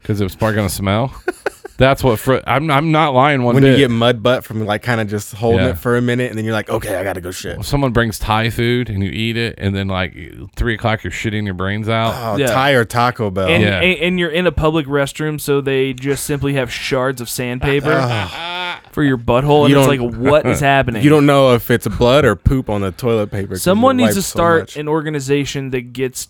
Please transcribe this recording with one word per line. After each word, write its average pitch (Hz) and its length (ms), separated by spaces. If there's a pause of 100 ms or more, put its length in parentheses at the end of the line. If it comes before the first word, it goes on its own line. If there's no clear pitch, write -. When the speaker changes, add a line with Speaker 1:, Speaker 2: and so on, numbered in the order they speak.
Speaker 1:
'cause 104 180
it's 95 160
probably 110 200
gonna 104 120
smell." 101 500
Speaker 2:
<laughs> - 40 (540)
Speaker 1:
That's 135 280
what 113 160
fr-, 131 160 (100)
I'm, 143 240
I'm 151 220
not 156 220
lying 135 280
one 120 140
Speaker 3:
When 135 80
Speaker 1:
bit. 135 80
Speaker 3:
you 123 60
get 135 120
mud 117 320
butt 123 220
from, 110 200
like, 104 200
kinda 117 220
just 104 280
holding 117 300
Speaker 1:
Yeah. - 60
Speaker 3:
it 90 80
for 120 180
a 123 40
minute, 123 300
and 107 80
then 110 60
you're 113 100
like, 107 160
"Okay, 107 240
I 90 80
gotta 92 180
go 90 120
shit." 87 260
Speaker 1:
If 101 80
someone 139 240
brings 113 260
Thai 113 340
food 120 380
and 98 140
you 98 80
eat 110 260
it, 117 220
and 98 160
then, 98 140
like, 92 280 (380)
three 113 200
o'clock 110 280
you're 98 80
shitting 104 360
your 95 80
brains 101 340
out. 113 280
Speaker 3:
Oh, 113 200
Speaker 2:
Yeah. 135 100
Speaker 3:
Thai 131 280
or 120 100
Taco 120 480
Bell. 95 160
Speaker 2:
And, 165 120
Speaker 1:
Yeah. 101 200
Speaker 2:
and, 180 200
and 180 200
you're 170 100
in 175 160
a 160 60
public 156 340
restroom, 143 540
so 143 200
they 135 340
just 131 280
simply 143 320
have 127 180
shards 131 480
of 117 80
sandpaper 139 640
Speaker 3:
Ugh. 156 840 (140)
Speaker 2:
for 156 100
your 135 160
butthole, 135 460
and 143 60
Speaker 3:
You 139 100
Speaker 2:
it's 135 80
Speaker 3:
don't 123 240
Speaker 2:
like, 113 40
"What 139 300
is 123 140
Speaker 3:
<laughs> 139 140
Speaker 2:
happening?" 123 280
Speaker 3:
You 147 80
don't 151 160
know 135 280
if 120 180
it's 117 160
blood 120 360
or 104 120
poop 131 340
on 101 120
the 95 100
toilet 113 400
paper 98 220
'cause 92 80
Speaker 2:
Someone 240 360
Speaker 3:
you 247 60
Speaker 2:
needs 214 100
to 196 60
Speaker 3:
wipe - 60
so - 20 (100)
Speaker 2:
start 170 220
Speaker 3:
much. - 160
Speaker 2:
an 151 100
organization 143 840
that 123 220
gets 127 380